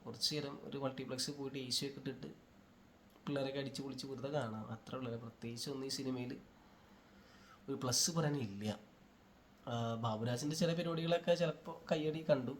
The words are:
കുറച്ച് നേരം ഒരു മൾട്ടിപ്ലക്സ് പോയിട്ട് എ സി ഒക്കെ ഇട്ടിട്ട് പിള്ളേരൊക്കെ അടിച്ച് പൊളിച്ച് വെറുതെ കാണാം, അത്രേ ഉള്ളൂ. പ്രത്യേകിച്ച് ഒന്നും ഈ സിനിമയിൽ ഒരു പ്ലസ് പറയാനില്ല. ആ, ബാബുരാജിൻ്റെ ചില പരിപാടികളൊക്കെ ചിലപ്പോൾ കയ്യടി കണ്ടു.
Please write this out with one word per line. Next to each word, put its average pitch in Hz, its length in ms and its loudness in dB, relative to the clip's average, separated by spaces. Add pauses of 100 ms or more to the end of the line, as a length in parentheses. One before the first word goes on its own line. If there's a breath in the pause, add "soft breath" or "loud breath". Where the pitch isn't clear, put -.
കുറച്ച് 117 300 0
നേരം 143 200 -2 (140)
ഒരു 139 160 -6
മൾട്ടിപ്ലക്സ് 131 540 -2
പോയിട്ട് 135 280 -4
എ 123 100 -8
സി - 120 0
ഒക്കെ 139 120 -8
ഇട്ടിട്ട് 135 300 -6 (960)
പിള്ളേരൊക്കെ 139 360 0
അടിച്ച് 131 200 -4
പൊളിച്ച് 135 300 -6
വെറുതെ 131 260 -4
കാണാം, 110 260 -2 (120)
അത്രേ 127 240 -8
ഉള്ളൂ. 123 100 -2 (160)
പ്രത്യേകിച്ച് 117 480 -6
ഒന്നും 135 160 -4
ഈ - 80 -2
സിനിമയിൽ 131 340 -2 (1400 loud breath)
ഒരു 139 140 -2
പ്ലസ് 127 360 4
പറയാനില്ല. 123 480 0 (1040)
ആ, - 20 0 (320)
ബാബുരാജിൻ്റെ 123 560 2
ചില 165 180 6
പരിപാടികളൊക്കെ 170 600 4
ചിലപ്പോൾ 160 340 0 (160)
കയ്യടി 156 380 2
കണ്ടു. 131 300 6